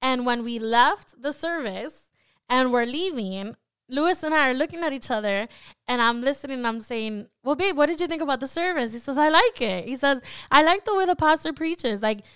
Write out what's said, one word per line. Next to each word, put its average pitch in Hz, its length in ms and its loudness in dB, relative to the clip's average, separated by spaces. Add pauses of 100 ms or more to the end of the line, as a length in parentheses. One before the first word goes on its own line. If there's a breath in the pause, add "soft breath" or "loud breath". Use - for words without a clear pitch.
And 254 240 0
when 240 180 0
we 233 140 -6
left 240 640 0
the 285 100 -4
service 285 800 -8 (400)
and 254 200 2
we're 240 140 2
leaving, 233 720 -6 (320)
Lewis 302 340 0
and 311 120 -2
I 285 160 4
are - 20 0
looking 320 320 -4
at 302 80 -2
each 269 180 -8
other, 214 380 -2 (400 loud breath)
and 247 140 0
I'm 233 180 2
listening, 269 380 -4
and 240 80 -4
I'm 226 140 -4
saying, 220 480 -8 (140)
"Well, 277 120 0
babe, 370 200 0
what 294 120 4
did 320 120 0
you 339 100 -2
think 320 120 -4
about 277 200 -2
the 269 60 -6
service?" 330 460 -2
He 233 60 -10
says, 254 180 -6
"I 302 140 4
like 381 320 4
it." 185 260 -4
He 262 80 -6
says, 277 240 2 (300 loud breath)
"I 302 140 8
like 359 200 2
the 415 100 -2
way 381 120 4
the 349 100 2
pastor 311 380 2
preaches. 269 480 -4
Like, 214 340 -2